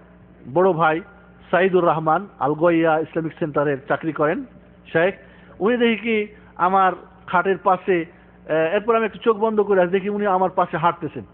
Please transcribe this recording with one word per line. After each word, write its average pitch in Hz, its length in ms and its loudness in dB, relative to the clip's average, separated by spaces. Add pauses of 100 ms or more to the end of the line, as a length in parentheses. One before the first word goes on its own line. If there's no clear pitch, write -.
(540)
বড় 180 200 4
ভাই 160 280 0 (500)
সাইদুর 180 340 2
রহমান 160 420 0 (120)
আলগোয়া 160 600 2
ইসলামিক 160 400 -6
সেন্টারের 147 380 -2 (100)
চাকরি 151 260 -4
করেন 160 300 -2 (500)
শেখ, 180 220 0 (440)
উনি 233 180 0
দেখি 233 180 2
কি 214 320 -4 (280)
আমার 185 360 2 (360)
খাটের 180 300 0
পাশে, 180 480 0
আহ, - 480 -12
এরপর 202 420 0
আমি 226 100 0
একটু 196 140 -10
চোখ 226 180 0
বন্ধ 214 240 0
করে 196 200 2
আছি, 175 100 0
দেখি 190 180 -2
উনি 208 160 -4
আমার 185 240 2
পাশে 180 280 -2
হাঁটতেছেন। 151 460 -2 (100)